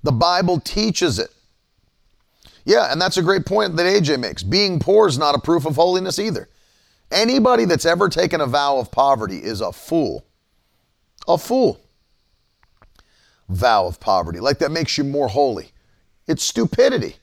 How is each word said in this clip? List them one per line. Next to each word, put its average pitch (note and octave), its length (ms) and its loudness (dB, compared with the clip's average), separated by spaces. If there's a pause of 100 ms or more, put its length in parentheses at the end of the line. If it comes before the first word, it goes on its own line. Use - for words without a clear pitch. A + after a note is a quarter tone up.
The D3+ 100 0
Bible F3 480 2
teaches F3+ 580 -2
it. - 120 -6 (1300)
Yeah, G#3 260 4
and C#3+ 80 -2
that's F3+ 200 0
a F#3 40 0
great F#3 220 2
point G3 320 -2
that E3+ 80 0
A G3 160 4
J D3 160 0
makes. G#2 260 -6
Being F3+ 360 0
poor G3+ 280 4
is C3+ 120 0
not D3 160 2
a C#3+ 40 0
proof D#3+ 280 0
of D3+ 100 -4
holiness F3+ 420 0
either. G3 300 -4 (600)
Anybody A#3 560 2
that's E3 180 0
ever F3 240 2
taken E3 320 -2
a C#3+ 60 0
vow C#3 320 0
of A#2+ 120 -6
poverty A#2 520 0
is G#2 180 -6
a F2+ 120 -4
fool. B2+ 520 -4 (1040)
A F3 80 4
fool. A3+ 460 0 (1700)
Vow G2+ 340 2
of F2+ 160 -8
poverty. F2 400 -2
Like, C#3 200 -2
that D3+ 100 0
makes D#3+ 260 -4
you C#3+ 80 -2
more C#3 240 -4
holy. A2+ 420 -2 (560)
It's D#3+ 160 -4
stupidity. A#3 800 0